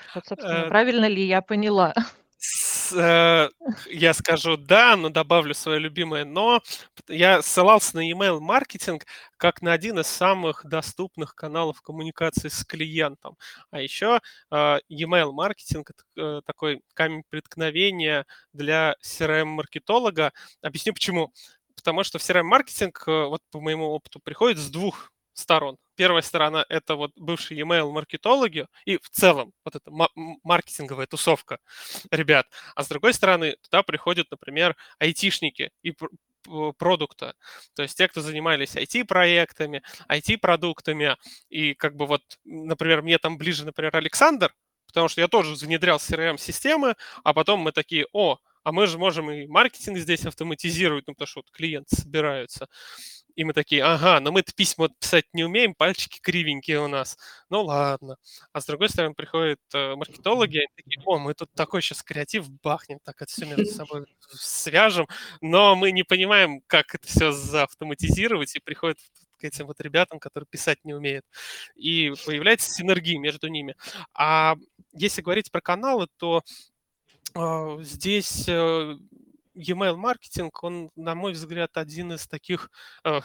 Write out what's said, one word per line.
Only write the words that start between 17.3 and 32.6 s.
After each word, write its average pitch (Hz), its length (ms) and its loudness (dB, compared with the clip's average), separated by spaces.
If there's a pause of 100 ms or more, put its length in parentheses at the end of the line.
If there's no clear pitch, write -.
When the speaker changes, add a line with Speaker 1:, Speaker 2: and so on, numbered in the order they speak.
Speaker 2:
для 151 480 0
C - 240 -6
R 156 160 2
M-маркетолога. 156 920 0 (300)
Объясню 151 300 -4
почему. 170 380 -2 (440)
Потому 170 280 -2
что - 140 -8
в - 60 -10
C 185 100 2
R 180 60 4
M-маркетинг, 196 680 -4
э, 156 180 0
вот 147 160 -8 (100)
по 156 100 -14
моему 156 280 -6
опыту, 151 300 -10
приходит 214 380 0
с 147 120 -8
двух 170 420 -6 (220)
сторон. 151 440 0 (180)
Первая 180 260 4
сторона — 156 480 0
это 156 260 -2
вот 147 200 -6
бывшие 160 460 -8
email-маркетологи 160 1080 0 (180)
и 190 120 0
в - 120 -14
целом 143 440 4 (100)
вот 156 120 -12
эта 151 140 -18
ма-, 156 260 0
м-, 165 280 -14
маркетинговая 135 640 -2
тусовка - 500 0 (540)
ребят. 151 360 2 (280)